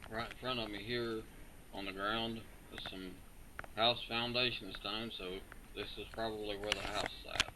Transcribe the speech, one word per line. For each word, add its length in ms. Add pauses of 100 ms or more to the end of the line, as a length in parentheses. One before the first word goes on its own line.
(100)
Right 180
in 120
front 200
of 80
me 100
here 440 (520)
on 100
the 80
ground 480 (320)
is 80 (100)
some 200 (640)
house 320
foundation 640
stone, 440
so 80 (500)
this 140 (100)
is 160
probably 420
where 160
the 80
house 300 (100)
is 140
at. 200